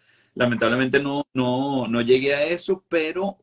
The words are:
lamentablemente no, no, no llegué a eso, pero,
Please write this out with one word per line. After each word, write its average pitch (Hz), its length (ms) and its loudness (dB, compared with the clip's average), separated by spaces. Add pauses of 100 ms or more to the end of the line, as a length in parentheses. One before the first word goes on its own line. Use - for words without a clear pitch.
(360)
lamentablemente 123 640 2
no, 143 340 -2
no, 131 540 -2
no 117 140 0
llegué 131 340 4
a 147 80 0
eso, 175 440 -4
pero, 170 540 -4